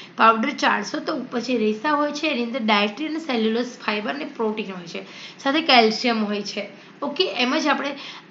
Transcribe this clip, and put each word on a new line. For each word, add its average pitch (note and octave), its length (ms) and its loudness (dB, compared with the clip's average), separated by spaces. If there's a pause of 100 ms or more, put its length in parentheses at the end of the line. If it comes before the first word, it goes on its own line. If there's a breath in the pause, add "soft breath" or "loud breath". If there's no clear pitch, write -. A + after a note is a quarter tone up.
(160 loud breath)
પાવડર A3 340 6
ચાળશો G#3+ 480 0
તો - 160 -4
ઉપર B3 260 -4
જે B3 180 0
રેસા G#3+ 320 0
હોય D4 220 2
છે D#4 160 -2
એની B3 140 0
અંદર A#3+ 180 -4
ડાયટરી G#3+ 460 2
અને D#4 120 -4
સેલ્યુલોઝ A#3 480 0
ફાઇબર G#3+ 440 -4
અને C4+ 140 -6
પ્રોટીન G#3+ 480 -4
હોય F3 140 -12
છે, F#3+ 160 -12 (400 loud breath)
સાથે C#4 180 2
કેલ્શિયમ A3+ 640 4
હોય G3+ 180 -2
છે. - 260 -8 (340 loud breath)
ઓકે, D4 220 0
એમ C4+ 340 0
જ C#4+ 80 0
આપણે C#4 300 0 (340 loud breath)